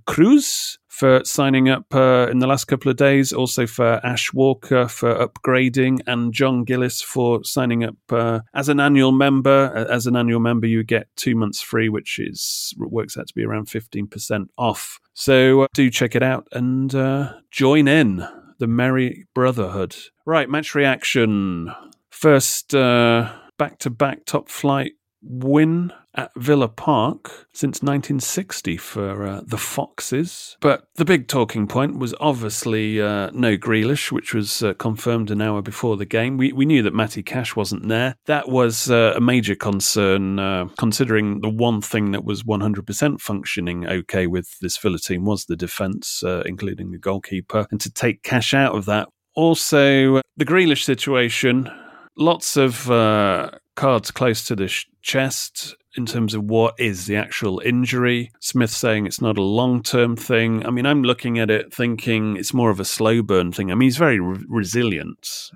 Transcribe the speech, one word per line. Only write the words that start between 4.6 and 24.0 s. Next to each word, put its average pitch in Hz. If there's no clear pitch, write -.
for 120
upgrading, 131
and 120
John 127
Gillis 123
for 120
signing 120
up, 113
uh, 117
as 139
an 143
annual 139
member. 135
Uh, 127
as 120
an 123
annual 117
member, 117
you 113
get 113
two 127
months 110
free, 113
which -
is, -
works 113
out -
to -
be 113
around 107
fifteen 107
percent 104
off. -
So, 131
uh, 135
do 135
check 123
it 120
out 131
and, 131
uh, 135
join 139
in 120
the 123
merry 123
brotherhood. 101
Right, 156
match 151
reaction. 107
First, -
uh, 120
back-to-back 139